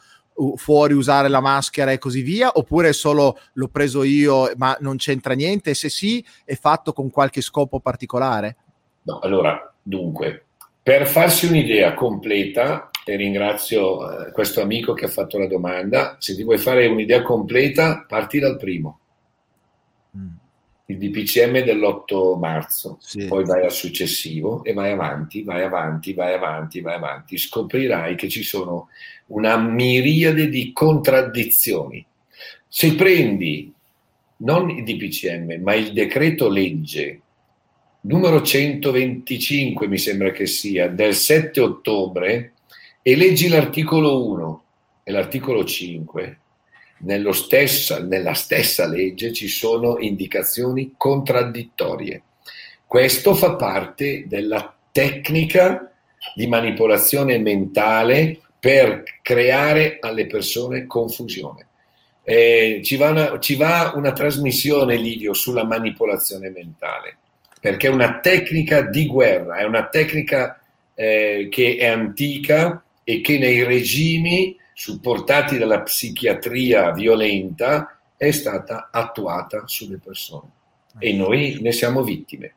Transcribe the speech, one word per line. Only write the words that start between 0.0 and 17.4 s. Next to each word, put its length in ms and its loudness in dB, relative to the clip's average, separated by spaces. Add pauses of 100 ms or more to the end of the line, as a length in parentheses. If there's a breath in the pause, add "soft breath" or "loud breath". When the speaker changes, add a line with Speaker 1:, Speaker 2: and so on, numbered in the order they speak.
Speaker 1:
u-, 220 -2
fuori 380 4
usare 360 4
la 100 4
maschera 520 0
e 60 0
così 240 -4
via, 320 2
oppure 360 2
è 40 4
solo 460 2 (140)
l'ho 160 -4
preso 340 0
io 520 4
ma 260 0
non 160 -4
c'entra 360 -4
niente? 380 -2
E 20 -2
se 160 -4
sì, 340 -2 (220 soft breath)
è 100 -8
fatto 380 0
con 160 -6
qualche 320 0
scopo 380 -4
particolare?" 760 -4 (480)
Speaker 2:
No, 140 -8
allora, 640 -2
dunque, 640 -6 (380)
per 240 4
farsi 400 4
un'idea 480 4
completa, 960 -2 (120)
e 120 -4
ringrazio, 1120 -2
eh, 40 -16
questo 300 -2
amico 320 -2
che 120 -4
ha 40 -4
fatto 300 -4
la 80 0
domanda, 720 -2
se 160 -6
ti 80 -6
vuoi 160 2
fare 260 4
un'idea 380 2
completa, 840 0